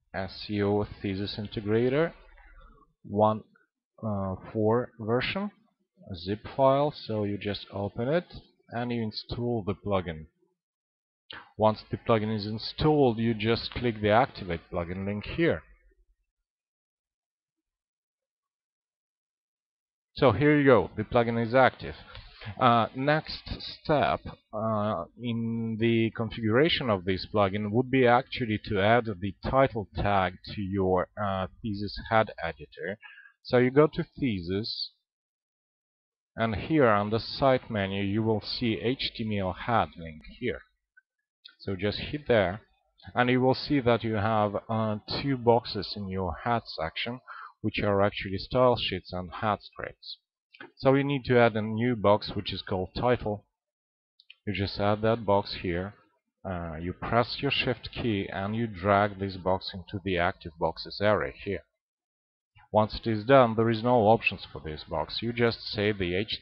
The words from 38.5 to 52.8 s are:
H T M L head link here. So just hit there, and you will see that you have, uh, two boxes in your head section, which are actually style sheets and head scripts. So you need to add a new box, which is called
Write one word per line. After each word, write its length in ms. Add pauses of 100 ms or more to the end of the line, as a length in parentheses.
H 340
T 80
M 220
L 80
head 420
link 240 (180)
here. 220 (1000)
So 160
just 220
hit 300
there, 320 (540)
and 160
you 100
will 140
see 260
that 240
you 120
have, 380 (140)
uh, 300 (240)
two 160
boxes 580
in 120
your 260 (100)
head 220
section, 540 (420)
which 160
are 240
actually 340
style 400
sheets 380
and 160 (100)
head 220
scripts. 560 (580)
So 180
you 100
need 220
to 120
add 180
a 60
new 340
box, 380
which 180
is 100
called 340